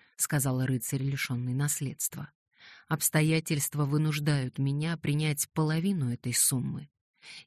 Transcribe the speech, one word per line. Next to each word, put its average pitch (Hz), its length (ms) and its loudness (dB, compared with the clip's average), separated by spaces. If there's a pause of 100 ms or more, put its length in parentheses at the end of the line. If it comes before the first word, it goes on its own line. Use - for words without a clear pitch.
(180)
сказал 131 480 0
рыцарь, 131 360 -2
лишенный 127 520 -2
наследства. 143 760 -2 (580)
«Обстоятельства 156 1000 2
вынуждают 147 720 2
меня 147 380 0
принять 151 560 0
половину 160 580 2
этой 120 220 -4
суммы. - 560 0 (580)